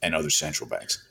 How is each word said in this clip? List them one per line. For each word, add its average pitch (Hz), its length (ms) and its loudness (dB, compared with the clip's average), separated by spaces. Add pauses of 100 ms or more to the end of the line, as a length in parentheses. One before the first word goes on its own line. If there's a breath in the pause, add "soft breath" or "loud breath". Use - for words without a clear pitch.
and 82 120 2
other 78 160 2
central - 400 0
banks. - 420 -4